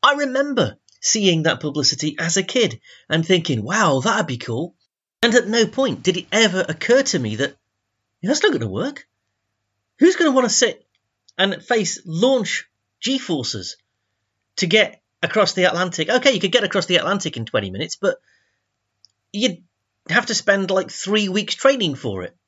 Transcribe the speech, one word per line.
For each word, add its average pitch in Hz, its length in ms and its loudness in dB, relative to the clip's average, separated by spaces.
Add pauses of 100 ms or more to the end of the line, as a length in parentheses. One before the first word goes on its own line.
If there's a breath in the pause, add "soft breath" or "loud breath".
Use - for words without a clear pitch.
I 285 120 4
remember 269 600 -2 (240)
seeing 180 440 2
that 160 160 0
publicity 151 580 -2
as 165 180 -2
a 196 60 0
kid 190 380 0 (280 soft breath)
and 160 160 0
thinking, 160 380 0
"Wow, 156 380 2
that'd 202 260 0
be 123 120 -6
cool." 123 360 -6 (480)
And 233 120 2
at 233 140 4
no 226 180 2
point 226 360 -2
did 180 140 0
it 165 160 -8
ever 190 360 2
occur 240 340 2
to 262 160 -2
me 110 180 -4
that, 131 200 -4 (640)
"That's 262 200 0
not 403 100 4
gonna 117 160 -2
work. 180 380 -6 (920)
Who's 349 160 6
gonna 320 160 2
wanna 247 160 4
sit - 360 0 (520)
and 185 260 -2
face 226 420 -2
launch 202 640 0 (320)
G-forces 165 760 -4 (800)
to 190 100 0
get 202 340 2 (220)
across - 300 0
the 185 120 0
Atlantic?" 180 440 -2
Okay, 247 240 2
you 196 80 0
could 175 120 -2
get 233 120 4
across 202 220 -2
the 175 100 0
Atlantic 180 400 -2
in 113 100 -6
twenty 104 240 -2
minutes, 117 240 -8
but - 260 -2 (1120)
you'd 202 300 -2 (460)
have 214 180 0
to 226 80 -4
spend, 196 360 0
like, 185 200 0
three 208 380 -2
weeks 214 260 -4
training 233 400 2
for 101 280 -6
it. - 140 -12 (120)